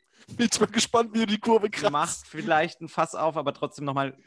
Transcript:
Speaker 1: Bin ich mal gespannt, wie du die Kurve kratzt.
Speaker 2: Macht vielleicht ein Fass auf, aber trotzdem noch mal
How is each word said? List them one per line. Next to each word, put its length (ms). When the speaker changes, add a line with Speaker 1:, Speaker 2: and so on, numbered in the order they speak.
Speaker 1:
Bin 140
ich 100
mal 60
gespannt, 480
wie 60
du 60
die 140
Kurve 300
kratzt. 220
Speaker 2:
Macht 340
vielleicht 540
ein 80
Fass 260
auf, 220
aber 160
trotzdem 320
noch 100
mal 220